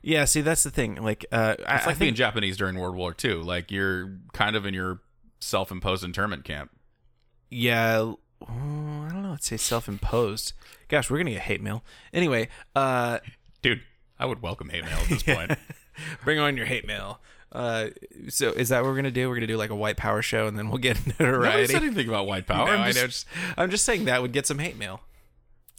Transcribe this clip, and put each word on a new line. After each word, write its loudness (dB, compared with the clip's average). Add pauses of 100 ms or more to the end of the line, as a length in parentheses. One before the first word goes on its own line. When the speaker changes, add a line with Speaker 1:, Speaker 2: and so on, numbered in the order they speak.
Speaker 1:
Yeah, 2
see, 4
that's 2
the 0
thing. -2
Like, -2
uh, 2 (100)
I, 2
Speaker 2:
It's 0
like 0
Speaker 1:
I -6
Speaker 2:
being 4
Speaker 1:
think 0
Speaker 2:
Japanese 2
during -2
World -4
War -4
Two. -2
Like, -4
you're -2 (160)
kind 0
of -2
in -4
your -4 (400)
self-imposed -2
internment -4
camp. -10 (800)
Speaker 1:
Yeah, 2
l-, 0 (220)
oh, -8
I -8
don't -6
know. -6
I'd -6
say -4
self-imposed. -2 (340)
Gosh, 0
we're 0
gonna -2
get -6
hate -4
mail. -6 (300)
Anyway, 2 (280)
uh, 2 (420)
Speaker 2:
Dude, 4 (380)
I 0
would -4
welcome -8
hate -6
mail -2
at 2
this 2
Speaker 1:
<laughs> -
Yeah. 4 (120)
Speaker 2:
point. 0 (640)
Speaker 1:
Bring 2
on 2
your -2
hate -2
mail. -8 (320)
Uh, -2 (400)
so 2
is 0
that 4
what 2
we're 0
gonna 0
do? 0
We're -2
gonna -2
do, 0
like, -2
a -4
white 0
power 0
show 0
and -2
then -4
we'll 0
get 2 (100)
<laughs> -2
notoriety. 6
Speaker 2:
Nobody 6
said 4
anything 2
about 0
white -2
power. 4
Speaker 1:
No, 4
Speaker 2:
I'm 4
Speaker 1:
I 2
Speaker 2:
just 2
Speaker 1:
know, 2
just, -8 (300)
I'm 2
just 2
saying 2
that 4
would -2
get 0
some 0
hate -6
mail. -10 (760)